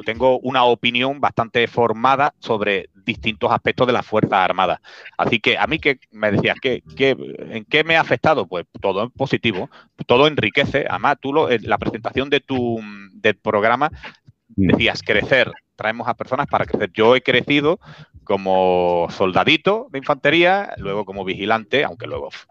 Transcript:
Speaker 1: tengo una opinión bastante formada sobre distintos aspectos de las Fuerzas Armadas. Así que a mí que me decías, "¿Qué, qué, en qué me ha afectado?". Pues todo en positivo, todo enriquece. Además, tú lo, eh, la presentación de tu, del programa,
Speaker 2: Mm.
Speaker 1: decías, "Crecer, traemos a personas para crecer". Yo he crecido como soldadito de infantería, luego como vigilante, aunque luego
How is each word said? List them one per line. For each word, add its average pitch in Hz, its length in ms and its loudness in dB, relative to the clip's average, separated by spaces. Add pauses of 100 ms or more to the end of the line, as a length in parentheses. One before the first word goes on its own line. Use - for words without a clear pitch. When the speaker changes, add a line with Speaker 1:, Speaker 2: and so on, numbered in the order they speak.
Speaker 1:
tengo 127 360 2
una 127 240 0
opinión 123 540 0
bastante 117 480 0
formada 123 680 0
sobre 101 560 -2
distintos 110 580 -4
aspectos 117 360 0
de 123 60 2
las 107 120 -2
Fuerzas - 280 0
Armadas. 90 460 2 (380)
Así 104 220 0
que 113 180 0
a 101 80 0
mí 147 140 -2
que 139 200 -2 (120)
me 107 200 -2
decías, 98 300 0
"¿Qué, 127 220 -4 (120)
qué, 135 200 2 (340)
en 110 160 -12
qué 151 180 0
me 165 140 2
ha 160 40 4
afectado?". 139 460 0
Pues 87 200 -8 (120)
todo 98 220 0
en 120 80 -4
positivo, 120 640 -4 (340)
todo 131 220 6
enriquece. 135 600 0
Además, 117 320 0
tú 135 140 -6
lo, 151 160 2
eh, 120 140 2
la 104 160 -2
presentación 110 500 -4
de 139 120 2
tu, 120 380 -2 (320)
del 104 260 0
programa, 113 520 0 (640)
Speaker 2:
Mm. 95 120 2
Speaker 1:
decías, 104 340 0
"Crecer, 110 500 0 (240)
traemos 113 320 -6
a 123 60 -2
personas 139 320 -4
para 101 200 -2
crecer". - 280 -4
Yo 113 220 6
he 127 80 0
crecido 143 560 2 (440)
como 92 840 2
soldadito 143 840 0
de 135 60 -8
infantería, 165 800 0
luego 101 280 -6
como 98 200 -8
vigilante, 104 580 -2
aunque 85 220 -8
luego 71 240 -10 (220)